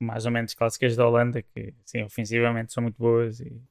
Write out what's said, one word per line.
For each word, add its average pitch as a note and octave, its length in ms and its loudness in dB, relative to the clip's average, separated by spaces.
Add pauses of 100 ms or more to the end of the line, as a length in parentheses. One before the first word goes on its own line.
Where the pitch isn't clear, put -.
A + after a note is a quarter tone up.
mais A2+ 260 -4
ou A#2+ 60 0
menos A#2 220 -2
clássicas A#2 420 0
da A#2+ 100 6
Holanda, A#2+ 360 2
que, - 320 -14 (100)
sim, A2 180 -8
ofensivamente A#2 680 -2
são A#2+ 100 -4
muito A#2 160 -2
boas A#2 420 2
e, A#2+ 200 -14 (100)